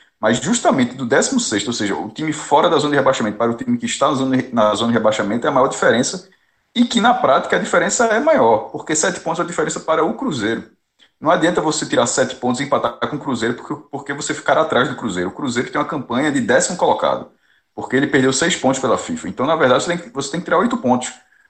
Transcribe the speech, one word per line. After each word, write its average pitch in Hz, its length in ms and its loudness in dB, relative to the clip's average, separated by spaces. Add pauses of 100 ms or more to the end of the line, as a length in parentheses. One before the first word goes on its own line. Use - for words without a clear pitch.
(200)
Mas 113 180 2
justamente 151 560 0
do 131 140 -6
décimo 180 320 2
sexto, - 300 -2
ou - 40 -2
seja, 98 220 -2
o 82 140 -6
time 151 220 -6
fora 156 380 2
da 165 80 4
zona 147 140 0
de 143 60 2
rebaixamento 131 380 2
para 117 140 0
o 117 60 -2
time 120 240 -2
que 117 80 -4
está 139 220 0
na 151 40 0
zona 131 240 0
de, 123 160 -4
na 107 220 4
zona 117 160 0
de 117 80 2
rebaixamento 110 480 0
é - 20 2
a - 20 2
maior 131 180 4
diferença 135 600 0 (460)
e 240 100 4
que 220 140 0
na 240 140 4
prática 175 420 2
a 175 40 2
diferença 180 460 0
é 220 140 2
maior, 135 520 2
porque 151 240 -6
sete - 240 -2
pontos 160 200 -4
é 170 40 -2
a - 20 -6
diferença - 340 -4
para 160 240 0
o 226 120 -2
Cruzeiro. 117 560 -4 (500)
Não 143 80 0
adianta 175 320 2
você 156 240 -2
tirar 123 220 0
sete 123 300 0
pontos 123 220 -2
e 143 40 -4
empatar 120 340 -2 (140)
com 151 40 -4
o 139 40 -6
Cruzeiro 117 340 -2
porque, - 380 -10
porque 139 200 -10
você 143 220 -6
ficará 143 280 2
atrás 135 280 0
do - 60 -8
Cruzeiro. 90 340 -4
O - 40 -8
Cruzeiro 120 360 -4
tem 151 100 -4
uma 147 80 -4
campanha 139 440 -2
de 135 100 0
décimo 131 340 2
colocado, 117 540 0 (460)
porque - 200 -4
ele 139 120 2
perdeu 131 260 4
seis 170 220 0
pontos 131 240 0
pela 110 180 0
fifa. - 320 -8
Então, 123 160 -4
na 160 100 2
verdade, 139 280 4
você 170 120 -2
tem - 40 -2
que, - 100 -14
você 135 220 -8
tem 170 80 -4
que - 60 -8
tirar 175 120 2
oito 240 200 2
pontos. 123 360 0 (360)